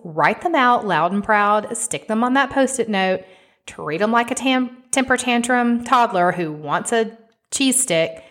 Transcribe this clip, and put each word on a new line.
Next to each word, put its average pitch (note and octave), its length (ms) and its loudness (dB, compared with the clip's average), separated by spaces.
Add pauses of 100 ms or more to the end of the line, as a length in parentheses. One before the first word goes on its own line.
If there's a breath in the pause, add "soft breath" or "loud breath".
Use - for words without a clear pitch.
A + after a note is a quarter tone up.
Write D#3+ 380 0
them F4 140 -2
out B3 300 4
loud F3 280 2
and G3+ 100 -2
proud, G#3 540 2
stick - 320 -8
them A3+ 160 0
on B3 80 0
that C4+ 160 2
Post-it C4 400 0
note, F#3+ 340 0 (420 loud breath)
treat D#3+ 360 -8
'em G#3+ 100 0
like A#3 200 0
a B3+ 40 -6
tam-, B3+ 560 -2
temper C4 240 0
tantrum A#3+ 680 0
toddler G3+ 480 2
who F3 180 -4
wants D3+ 400 -6
a A3+ 260 -2 (340)
cheese C4+ 280 0
stick, E3 520 -2